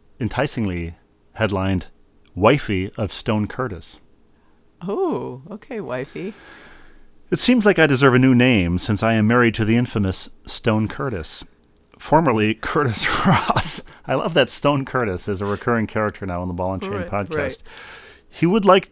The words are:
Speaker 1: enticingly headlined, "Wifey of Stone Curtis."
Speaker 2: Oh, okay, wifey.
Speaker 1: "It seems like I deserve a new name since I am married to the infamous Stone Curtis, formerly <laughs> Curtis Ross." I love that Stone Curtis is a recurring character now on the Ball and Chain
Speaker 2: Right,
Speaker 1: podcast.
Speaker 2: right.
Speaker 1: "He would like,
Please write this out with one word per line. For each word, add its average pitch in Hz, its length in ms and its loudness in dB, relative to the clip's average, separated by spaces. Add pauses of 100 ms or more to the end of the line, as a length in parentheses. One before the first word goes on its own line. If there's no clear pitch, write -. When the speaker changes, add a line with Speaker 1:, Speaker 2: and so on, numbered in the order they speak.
(200)
Speaker 1:
enticingly 101 760 -4 (380)
headlined, 95 540 0 (480)
"Wifey 104 640 2
of 104 160 -4
Stone 104 340 -2
Curtis." 101 520 -8 (840)
Speaker 2:
Oh, 170 680 -4
okay, 214 320 -12
wifey. 143 520 -8 (1000)
Speaker 1:
"It 170 80 0
seems 240 260 4
like 202 140 4
I 160 80 6
deserve 135 260 6
a 127 60 8
new 131 160 6
name 107 420 4
since 101 260 -2
I 113 100 2
am 110 140 4
married 120 280 4
to 113 100 0
the 113 120 4
infamous 107 520 -2 (160)
Stone 107 440 -2
Curtis, 113 540 -8 (540)
formerly 110 580 2
<laughs> - 60 -20
Curtis 135 460 -2 (180)
Ross." - 560 0 (240)
I 127 100 -2
love 165 180 -2
that 139 160 -4
Stone 143 360 -2
Curtis 110 420 -4
is 101 140 -4
a 104 40 -4
recurring 107 420 -2
character 107 380 -4
now 87 160 -6
on 90 60 -6
the 90 60 -6
Ball 92 200 -4
and 95 80 -6
Chain 190 100 -8
Speaker 2:
Right, 104 180 -6
Speaker 1:
podcast. 98 260 -6
Speaker 2:
right. 139 280 -6 (680)
Speaker 1:
"He - 160 -4
would 196 200 2
like, 190 260 4